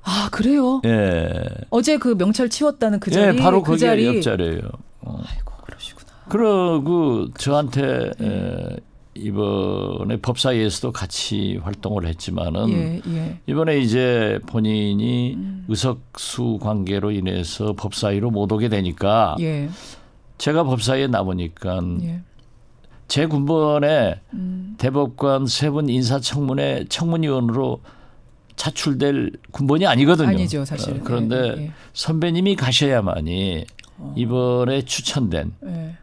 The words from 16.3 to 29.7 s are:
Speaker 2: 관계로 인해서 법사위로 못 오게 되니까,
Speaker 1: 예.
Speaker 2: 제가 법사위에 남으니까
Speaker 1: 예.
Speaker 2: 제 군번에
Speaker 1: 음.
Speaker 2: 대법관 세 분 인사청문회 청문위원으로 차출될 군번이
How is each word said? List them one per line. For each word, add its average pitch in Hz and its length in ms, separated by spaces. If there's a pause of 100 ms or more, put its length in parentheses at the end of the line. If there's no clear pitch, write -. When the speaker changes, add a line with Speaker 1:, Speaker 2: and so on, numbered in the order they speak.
Speaker 2:
관계로 101 500
인해서 95 600
법사위로 101 580
못 104 220
오게 110 160
되니까, 98 720
Speaker 1:
예. 151 300 (680)
Speaker 2:
제가 156 260
법사위에 131 440
남으니까 92 720 (220)
Speaker 1:
예. 170 180 (880)
Speaker 2:
제 147 180
군번에 147 920 (140)
Speaker 1:
음. 185 440
Speaker 2:
대법관 135 680
세 147 240
분 147 180
인사청문회 131 1000
청문위원으로 135 920 (760)
차출될 143 760 (180)
군번이 151 360